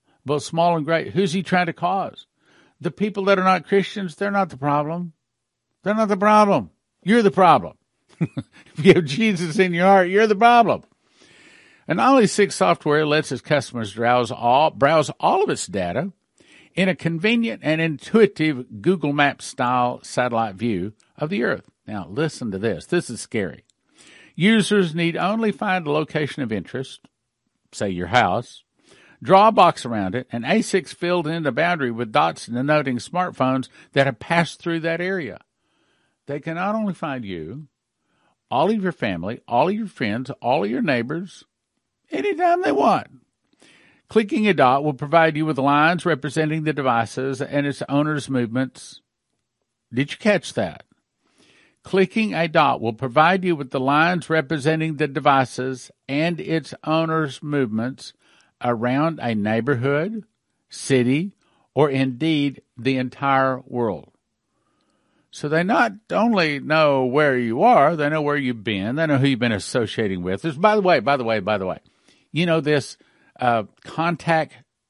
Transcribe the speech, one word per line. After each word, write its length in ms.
both 180
small 320
and 100
great." 280
Who's 180
he 120
trying 240
to 60
cause? 520
The 100
people 340
that 140
are 40
not 240
Christians, 480
they're 160
not 180
the 80
problem. 560
They're 120
not 140
the 80
problem. 540
You're 180
the 100
problem. 460
<laughs> 0
If 640
you 100
have 100
Jesus 540
in 140
your 120
heart, 240
you're 180
the 80
problem. 480
Anomaly 400
six 280
software 500
lets 260
its 100
customers 520
browse 380
all, 400
browse 380
all 240
of 60
its 180
data 440
in 160
a 60
convenient 680
and 160
intuitive 1040
Google 320
Maps 320
style 580
satellite 520
view 380
of 120
the 140
Earth. 260
Now, 240
listen 420
to 60
this. 280
This 240
is 100
scary. 460
Users 600
need 220
only 340
find 340
a 60
location 520
of 100
interest, 480
say 160
your 180
house, 560
draw 280
a 20
box 340
around 300
it, 160
and 140
asics 500
filled 320
in 160
the 80
boundary 400
with 220
dots 320
denoting 540
smartphones 680
that 140
have 140
passed 420
through 180
that 220
area. 400
They 140
can 160
not 180
only 200
find 320
you, 420
all 220
of 100
your 120
family, 520
all 220
of 80
your 120
friends, 440
all 220
of 80
your 100
neighbors, 640
anytime 500
they 100
want. 360
Clicking 400
a 60
dot 320
will 80
provide 420
you 100
with 120
lines 480
representing 580
the 80
devices 680
and 260
its 220
owner's 400
movements. 720
Did 180
you 60
catch 360
that? 320
Clicking 500
a 140
dot 320
will 140
provide 500
you 140
with 140
the 80
lines 500
representing 640
the 120
devices 840
and 320
its 340
owner's 580
movements 680
around 560
a 160
neighborhood, 880
city, 640
or 160
indeed 720
the 180
entire 720
world. 460
So 200
they 140
not 280
only 480
know 460
where 320
you 260
are, 340
they 100
know 140
where 160
you've 260
been, 320
they 120
know 100
who 100
you've 120
been 120
associating 720
with. 220
There's, 120
by 200
the 60
way, 180
by 180
the 60
way, 160
by 180
the 80
way, 140
you 140
know 160
this, 360
uh, 240
contact 720